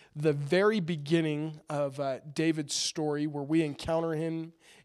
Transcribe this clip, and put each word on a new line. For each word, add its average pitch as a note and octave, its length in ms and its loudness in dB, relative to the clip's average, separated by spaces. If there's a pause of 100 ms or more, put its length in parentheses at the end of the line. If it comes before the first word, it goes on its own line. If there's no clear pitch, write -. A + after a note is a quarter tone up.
(160)
the D3+ 180 2
very F3+ 460 4
beginning D#3 800 0 (100)
of, C#3+ 300 -2
uh, C#3 200 -2 (140)
David's D#3+ 400 0
story, D3+ 540 -2
where D3 160 -4
we D#3 180 2
encounter E3 520 0
him E3 400 -4 (320)